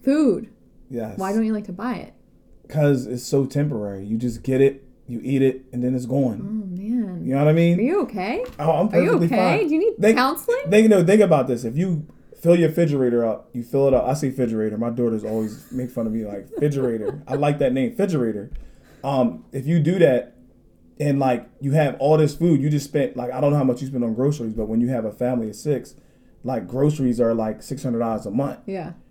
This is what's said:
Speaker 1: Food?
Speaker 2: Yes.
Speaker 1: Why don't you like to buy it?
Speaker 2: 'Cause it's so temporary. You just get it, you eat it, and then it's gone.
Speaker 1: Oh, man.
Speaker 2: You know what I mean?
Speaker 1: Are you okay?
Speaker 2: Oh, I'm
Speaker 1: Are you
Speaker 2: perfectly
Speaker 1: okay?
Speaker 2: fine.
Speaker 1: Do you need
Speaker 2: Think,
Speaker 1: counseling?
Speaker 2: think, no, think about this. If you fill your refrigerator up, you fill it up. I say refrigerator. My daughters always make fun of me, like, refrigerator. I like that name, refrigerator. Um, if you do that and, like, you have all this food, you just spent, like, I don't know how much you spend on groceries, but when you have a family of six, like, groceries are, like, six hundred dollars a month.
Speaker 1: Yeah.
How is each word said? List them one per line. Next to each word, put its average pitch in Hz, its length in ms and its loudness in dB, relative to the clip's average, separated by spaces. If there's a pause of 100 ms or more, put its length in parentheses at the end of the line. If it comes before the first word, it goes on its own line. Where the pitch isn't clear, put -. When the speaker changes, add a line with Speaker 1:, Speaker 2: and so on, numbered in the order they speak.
Speaker 1:
Food? 269 460 2 (400)
Speaker 2:
Yes. 113 280 -8
Speaker 1:
Why 190 160 -4
don't 220 120 0
you 220 80 -2
like 214 120 -6
to 185 80 -12
buy 214 220 -6
it? - 180 -14 (560)
Speaker 2:
'Cause 143 380 2
it's 120 160 -8
so 139 220 0
temporary. 104 600 -4
You 110 120 -4
just 120 260 -4
get 131 160 0
it, 139 240 4 (240)
you 117 160 -8
eat 135 180 0
it, 131 300 2
and 123 100 -6
then 127 140 0
it's 123 100 -4
gone. 123 360 -2
Speaker 1:
Oh, 202 360 -8
man. 202 480 -4
Speaker 2:
You 131 100 -2
know 139 40 2
what 147 80 4
I 156 60 6
mean? 170 260 4
Speaker 1:
Are 214 40 2
you 349 180 0
okay? 233 420 -6 (160)
Speaker 2:
Oh, 147 120 0
I'm 175 180 2
Speaker 1:
Are - 100 4
you - 120 2
Speaker 2:
perfectly 240 160 2
Speaker 1:
okay? 226 320 2
Speaker 2:
fine. 381 100 0
Speaker 1:
Do 294 60 0
you 320 40 2
need 415 220 2
Speaker 2:
Think, 226 160 6
Speaker 1:
counseling? 302 400 0 (120)
Speaker 2:
think, 214 200 6
no, 185 160 6
think 208 160 6
about 151 260 4
this. 120 160 -4
If 120 140 -4
you 170 280 -2 (360)
fill 170 160 4
your 160 100 4
refrigerator 131 580 2
up, 110 280 -4
you 120 100 -8
fill 139 240 2
it 135 60 6
up. 117 120 2
I 131 80 0
say 147 140 -2
refrigerator. 110 500 -2
My 117 120 -2
daughters 117 340 -2
always 110 480 -6
make 123 180 -6
fun 113 160 -6
of 110 60 -4
me, 110 140 -4
like, 101 260 -10
refrigerator. 135 720 -2
I - 100 -6
like 147 240 0
that 135 120 2
name, 127 200 0
refrigerator. 123 600 -2 (540)
Um, 131 480 0
if 135 120 -6
you 165 140 2
do 175 200 2
that 131 360 4 (640)
and, 143 180 0
like, 127 300 0 (140)
you 139 100 -2
have 147 280 2
all 151 180 4
this 151 180 2
food, 160 260 2
you 147 80 0
just 147 160 0
spent, 139 300 -2
like, 123 160 -6
I 131 80 -6
don't 143 120 2
know 147 60 2
how 139 60 2
much 127 180 0
you 131 60 -8
spend 135 160 -4
on 113 120 -2
groceries, 123 380 -2
but 110 140 -4
when 113 140 0
you 123 80 0
have 117 160 -2
a 107 60 -6
family 123 380 -4
of 104 60 -12
six, 135 400 -4 (480)
like, 123 240 -6
groceries 131 540 0
are, 113 120 4
like, 110 300 -4
six - 200 -10
hundred 120 160 -2
dollars 113 260 -2
a 101 60 -8
month. 135 340 -4
Speaker 1:
Yeah. 175 280 -10 (180)